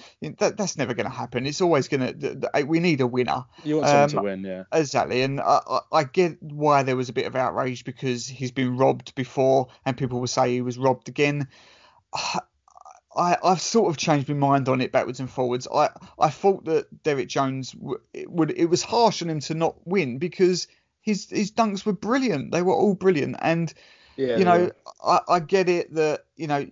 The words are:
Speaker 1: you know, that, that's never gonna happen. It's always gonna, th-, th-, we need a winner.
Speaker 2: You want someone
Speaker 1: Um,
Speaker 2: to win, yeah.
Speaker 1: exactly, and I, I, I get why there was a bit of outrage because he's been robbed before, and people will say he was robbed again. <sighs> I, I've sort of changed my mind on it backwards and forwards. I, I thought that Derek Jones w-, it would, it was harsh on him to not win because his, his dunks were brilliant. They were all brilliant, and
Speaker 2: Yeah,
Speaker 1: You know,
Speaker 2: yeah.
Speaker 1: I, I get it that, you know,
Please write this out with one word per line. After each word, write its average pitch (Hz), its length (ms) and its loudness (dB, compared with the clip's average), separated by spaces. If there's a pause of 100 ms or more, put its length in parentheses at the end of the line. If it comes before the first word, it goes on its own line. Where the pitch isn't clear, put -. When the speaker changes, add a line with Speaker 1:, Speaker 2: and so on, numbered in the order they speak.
(220)
Speaker 1:
you 156 80 -8
know, - 100 -12
that, 190 180 0
that's 196 200 -4
never 123 160 -4
gonna 104 160 -2
happen. 123 360 -6
It's 147 160 -6
always 160 260 4
gonna, 131 260 -2
th-, 139 240 -8 (160)
th-, 147 120 0
we 160 140 0
need 165 220 2
a 127 60 2
winner. 127 360 -2 (200)
Speaker 2:
You 151 140 0
want 143 100 2
someone 143 160 6
Speaker 1:
Um, 147 60 2
Speaker 2:
to 151 120 -2
win, 95 240 -4
yeah. 92 260 -10
Speaker 1:
exactly, 127 520 0
and 135 180 -2
I, 131 260 2
I, 127 120 0 (120)
I 156 140 4
get 175 360 0
why 147 420 2
there 131 120 0
was 127 140 -4
a 131 40 -12
bit - 120 -2
of 117 100 -8
outrage 127 480 -2
because 123 440 -6
he's 127 240 -8
been 123 260 -2
robbed 131 380 2
before, 131 520 2 (180)
and 131 120 -2
people 123 220 -4
will 123 80 -4
say 127 240 2
he 123 100 -2
was 123 160 -6
robbed 131 320 0
again. 143 380 0 (640)
<sighs> - 20 -14 (960)
I, 175 300 2
I've 170 180 4
sort 214 280 2
of 156 80 -2
changed 147 320 0
my 147 60 -2
mind 139 340 2
on 131 100 2
it 127 140 -2
backwards 131 260 0
and 127 100 -8
forwards. 127 440 -4
I, 143 160 2 (280)
I 156 120 2
thought 190 360 0
that - 380 -2
Derek 143 240 0
Jones 131 460 -4
w-, - 260 -8 (140)
it - 180 -12
would, 160 200 0
it 170 160 0
was 165 160 0
harsh 226 380 2
on 170 80 -4
him 156 120 -4
to - 120 -8
not 160 220 -2 (100)
win 165 320 -2
because 180 500 0 (340)
his, 208 280 -4
his 202 220 -2
dunks 202 340 0
were 214 60 0
brilliant. 208 600 -2
They 170 100 0
were 180 120 2
all 208 200 2
brilliant, 165 480 0
and 165 320 0 (440)
Speaker 2:
Yeah, 127 200 0
Speaker 1:
You 185 80 4
know, 175 80 6 (120)
Speaker 2:
yeah. - 40 -4 (340)
Speaker 1:
I, 175 240 4
I 175 120 4
get 175 300 2
it 175 260 0
that, 151 300 0 (100)
you 160 120 -8
know, 143 240 -2